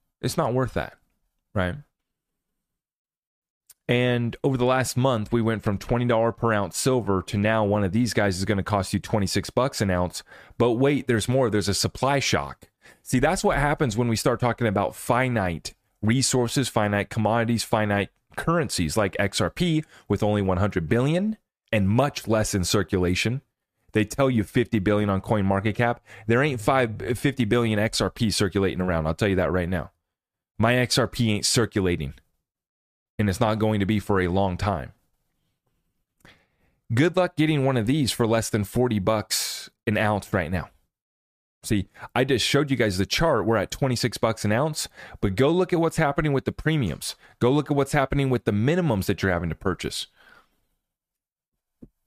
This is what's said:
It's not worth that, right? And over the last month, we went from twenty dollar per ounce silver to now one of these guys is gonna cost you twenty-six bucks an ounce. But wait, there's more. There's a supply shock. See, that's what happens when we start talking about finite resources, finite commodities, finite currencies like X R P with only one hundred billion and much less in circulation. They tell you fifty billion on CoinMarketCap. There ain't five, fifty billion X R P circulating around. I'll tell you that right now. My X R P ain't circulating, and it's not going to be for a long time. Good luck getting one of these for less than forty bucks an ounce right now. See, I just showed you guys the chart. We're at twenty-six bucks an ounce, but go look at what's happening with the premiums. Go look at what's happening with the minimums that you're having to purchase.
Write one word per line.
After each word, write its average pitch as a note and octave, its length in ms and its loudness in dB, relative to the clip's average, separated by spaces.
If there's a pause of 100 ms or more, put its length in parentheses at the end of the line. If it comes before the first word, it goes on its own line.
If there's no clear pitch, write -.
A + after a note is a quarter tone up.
(220)
It's - 160 -4
not C3+ 160 -2
worth B2+ 200 -2
that, - 240 -6 (560)
right? F2+ 220 -2 (2000)
And B2 560 0
over C#3 120 2
the B2 100 2
last B2+ 320 0
month, B2 340 0
we A#2+ 100 2
went A2 220 -2
from G2+ 160 -2
twenty B2 260 -2
dollar A#2 260 2
per A2+ 220 0
ounce G2 240 -2
silver G2+ 460 0
to - 160 -4
now A2 240 2
one G#2 200 2
of F#2 80 0
these A2+ 220 0
guys G2+ 240 2
is F#2+ 80 -2
gonna G2 160 0
cost G2 320 -2
you G2 60 0
twenty-six G2+ 500 -2
bucks B2+ 320 -2
an G2+ 80 0
ounce. F2+ 320 -2 (380)
But A#2+ 140 4
wait, C3+ 340 2
there's A2+ 200 0
more. B2+ 220 2
There's G2 180 0
a G2 60 0
supply C3+ 460 -2
shock. C#2 500 -4 (320)
See, - 160 -2
that's D3+ 260 2
what E3+ 140 2
happens C#3+ 400 0
when A#2+ 100 0
we A2+ 80 0
start A#2+ 240 0
talking A#2+ 280 0
about G2 280 0
finite A#2+ 800 -2 (300)
resources, B2 680 2
finite G#2 400 0
commodities, A2 540 0
finite G#2 460 0 (260)
currencies B2 600 -2
like G2+ 220 0
X G2+ 240 -2
R G2+ 80 0
P D#3+ 340 -2 (240)
with G2+ 140 0
only G#2 220 2
one F#2 140 0
hundred F#2 300 0
billion E3 500 0 (340)
and G2 180 2
much C3 380 0
less A2 260 0
in F#2+ 100 0
circulation. F#2+ 800 0 (520)
They - 120 2
tell C#3 240 0
you A2+ 140 2
fifty A#2 340 0
billion G#2 320 2
on F#2+ 100 0
CoinMarketCap. G#2 800 0 (300)
There A#2+ 160 4
ain't C3+ 180 -2
five, B2 560 0
fifty C3 260 0
billion A2+ 360 2
X A2+ 220 0
R G2 100 0
P A2 180 -2
circulating F#2+ 520 0
around. E2 260 0
I'll D#2+ 80 -2
tell G#2 140 0
you F#2 80 2
that E2 140 0
right F2 160 0
now. F2 220 -4 (720)
My A2+ 160 2
X B2 240 0
R A2+ 80 2
P A2+ 240 0
ain't G#2 140 -2
circulating, F2+ 680 0 (1040)
and G#2+ 120 2
it's F2+ 100 -4
not A2 200 0
going G#2+ 200 0
to G2 60 2
be G#2 140 2
for G2 220 0
a F2+ 80 2
long F#2 280 0
time. D#2 360 -4 (2000)
Good E3 240 2
luck F3+ 180 0
getting D3+ 300 2
one C3 120 2
of G#2+ 80 0
these C3+ 260 0
for A#2+ 140 0
less A2 240 0
than G#2+ 140 0
forty A#2+ 360 0
bucks - 720 -4 (160)
an G#2+ 120 0
ounce G#2 360 0
right E2+ 180 0
now. F#2 180 -4 (920)
See, G2+ 260 -2 (260)
I B2 80 2
just C3+ 220 2
showed C#3+ 260 2
you B2+ 60 0
guys G#2+ 200 0
the F#2+ 80 2
chart. C3 400 0
We're A2+ 120 2
at F#2 140 -2
twenty-six B2+ 460 -2
bucks A2+ 280 -2
an G#2+ 60 2
ounce, D3+ 360 -2 (340)
but G2 140 -2
go C3 140 4
look F3+ 240 2
at E3 60 2
what's E3 180 0
happening D3+ 360 0
with C3 120 0
the G#2+ 60 -2
premiums. C#3 640 -4 (240)
Go A#2+ 120 4
look D3 180 0
at D3 60 2
what's C#3 160 0
happening C#3 380 0
with A#2+ 160 0
the A2 60 2
minimums B2 540 2
that G2+ 160 -2
you're F#2+ 100 2
having F2 180 -2
to D#2 60 -4
purchase. - 520 -6 (2000)